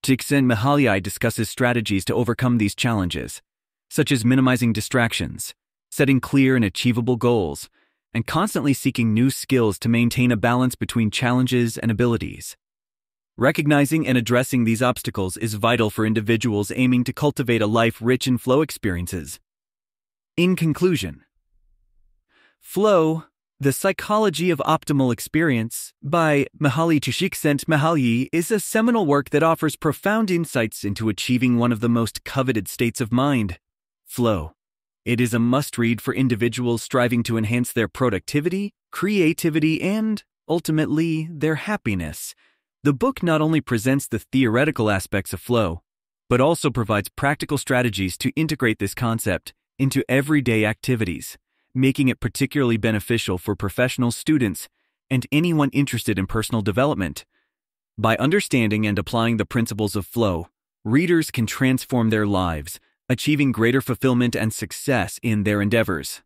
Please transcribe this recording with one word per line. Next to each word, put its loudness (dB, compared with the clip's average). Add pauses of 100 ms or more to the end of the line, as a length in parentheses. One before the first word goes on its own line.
Csikszentmihalyi 2
discusses -4
strategies 0
to -2
overcome 0
these 0
challenges, -4 (480)
such 0
as 0
minimizing 4
distractions, -2 (340)
setting 2
clear 4
and 4
achievable 0
goals, 0 (420)
and -4
constantly 0
seeking 0
new 4
skills 0
to -4
maintain 2
a 2
balance 2
between -2
challenges 0
and -2
abilities. -2 (840)
Recognizing 2
and 2
addressing 2
these 2
obstacles -2
is -4
vital 2
for 0
individuals 0
aiming 2
to -4
cultivate 0
a 2
life 0
rich 0
in 2
flow 2
experiences. -6 (960)
In 2
conclusion, -2 (1400)
Flow, 2 (340)
The 2
Psychology 0
of 0
Optimal 2
Experience, -2
by 2 (140)
Mihaly 2
Csikszentmihalyi, 0
is -2
a 0
seminal 0
work 2
that 2
offers 0
profound 0
insights -2
into -2
achieving 0
one 2
of -2
the 0
most 0
coveted -2
states -2
of -4
mind, 0 (460)
flow. -2 (540)
It 0
is 2
a 0
must-read 0
for -4
individuals 0
striving 0
to -2
enhance -2
their 0
productivity, -2 (160)
creativity, 0
and, -2 (240)
ultimately, 0
their -2
happiness. -6 (480)
The 2
book -2
not 2
only 2
presents -2
the -4
theoretical 0
aspects -4
of -10
flow, -2 (460)
but 4
also 2
provides -2
practical -4
strategies -2
to -2
integrate -2
this -4
concept -4 (240)
into 0
everyday 2
activities, -4 (340)
making 2
it 0
particularly 0
beneficial -2
for -4
professional -2
students -2 (400)
and 0
anyone 2
interested -2
in -2
personal -4
development. -2 (760)
By 2
understanding 0
and 0
applying 0
the -2
principles -2
of -4
flow, -2 (360)
readers 2
can -2
transform 0
their 2
lives, -2 (300)
achieving 2
greater 2
fulfillment 0
and -2
success -4
in 0
their 2
endeavors. -2